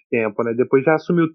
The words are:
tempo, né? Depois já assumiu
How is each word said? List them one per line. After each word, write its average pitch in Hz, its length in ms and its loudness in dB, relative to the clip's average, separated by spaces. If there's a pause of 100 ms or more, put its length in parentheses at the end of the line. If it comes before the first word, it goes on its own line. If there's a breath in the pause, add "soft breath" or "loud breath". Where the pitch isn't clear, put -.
(100)
tempo, 113 320 -2
né? 117 140 -4
Depois 127 260 0
já 160 120 2
assumiu 165 400 0